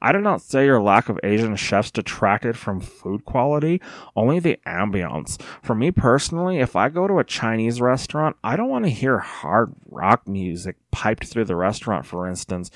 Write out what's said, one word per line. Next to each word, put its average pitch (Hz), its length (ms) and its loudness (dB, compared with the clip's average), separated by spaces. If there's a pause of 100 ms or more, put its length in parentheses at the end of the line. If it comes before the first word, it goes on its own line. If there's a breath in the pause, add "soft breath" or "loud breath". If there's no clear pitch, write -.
I 117 100 2
do 196 80 4
not 202 220 0
say 135 240 2
your 131 160 6
lack 101 280 4
of 104 140 -2
Asian 107 320 2
chefs 101 360 0
detracted 107 640 0
from 98 220 -4
food 95 460 -8
quality, 147 560 0 (340 loud breath)
only 131 240 2
the 170 260 0
ambiance. 87 760 -4 (200 loud breath)
For 120 140 -2
me 127 160 2
personally, 165 680 2
if 123 160 0
I 101 140 2
go 175 180 -2
to 196 120 2
a 135 40 4
Chinese 113 580 -2
restaurant, 131 600 0
I 131 120 -2
don't 226 140 -2
want 254 160 -2
to 170 60 2
hear 120 280 0
hard 101 540 0 (160)
rock - 380 2
music 90 480 -6 (160)
piped - 340 -2
through 113 200 -2
the 92 100 -2
restaurant, 92 500 -2
for 90 220 -8
instance. 92 480 -8